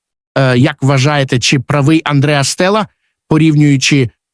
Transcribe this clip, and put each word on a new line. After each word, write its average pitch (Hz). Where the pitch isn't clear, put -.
Е, 131
як 147
вважаєте, 135
чи 139
правий 147
Андреа 147
Стела, 196
порівнюючи, 147